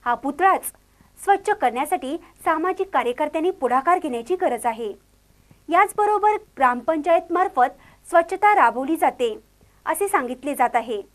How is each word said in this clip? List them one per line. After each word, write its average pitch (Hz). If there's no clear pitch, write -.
हा 240
पुतळाच 277
स्वच्छ 392
करण्यासाठी 285
सामाजिक 359
कार्यकर्त्यांनी 294
पुढाकार 269
घेण्याची 254
गरज 254
आहे. 220
याचबरोबर 415
ग्रामपंचायत 320
मार्फत 330
स्वच्छता 370
राबवली 269
जाते 247
असे 349
सांगितले 269
जात 240
आहे 226